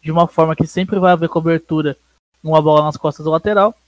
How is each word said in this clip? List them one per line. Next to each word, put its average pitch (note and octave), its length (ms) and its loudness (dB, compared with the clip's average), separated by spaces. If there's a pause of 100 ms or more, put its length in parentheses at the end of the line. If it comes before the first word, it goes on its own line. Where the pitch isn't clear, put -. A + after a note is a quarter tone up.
de D#3 100 -10
uma E3+ 160 2
forma D#3+ 280 0
que E3 120 -2
sempre F#3+ 320 -4
vai F3+ 140 4
haver E3 160 -2
cobertura D#3+ 680 -4 (460)
numa D#3 180 2
bola D3+ 220 2
nas D3+ 140 -4
costas D3+ 260 -6
do D#3 80 -2
lateral. G#3 420 0 (140)